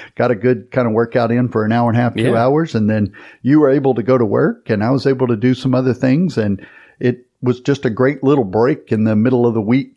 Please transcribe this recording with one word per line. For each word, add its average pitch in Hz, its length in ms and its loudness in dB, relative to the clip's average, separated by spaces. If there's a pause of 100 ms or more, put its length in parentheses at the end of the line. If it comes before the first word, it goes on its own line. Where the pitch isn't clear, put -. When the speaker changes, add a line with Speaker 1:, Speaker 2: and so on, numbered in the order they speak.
(160)
Speaker 1:
got 123 160 0
a 117 40 0
good 117 360 -2
kinda 120 200 0
workout 117 400 0
in 120 160 0
for 110 160 -2
an 107 80 0
hour 120 180 0
and 113 80 0
a 123 40 2
half, 120 140 -2
two 110 80 -2
Speaker 2:
Yeah. 139 120 0 (100)
Speaker 1:
hours. 151 300 -2
And 107 140 0
then 107 240 -2 (280)
you 147 200 2
were 139 80 4
able 135 260 2
to 117 80 -4
go 127 140 2
to 117 80 2
work, 127 440 -2
and 104 140 0
I 120 80 0
was 139 160 0
able 131 200 0
to 120 100 0
do 127 160 2
some 127 200 -2
other 127 200 0
things. 135 440 0
And 101 240 -2 (380)
it - 260 -2 (160)
was 123 200 -2
just 135 240 -2
a 127 40 0
great 131 320 0
little 135 220 2
break 110 480 0
in 110 140 0
the 110 100 0
middle 120 320 2
of 117 60 0
the 110 80 -2
week 123 360 -2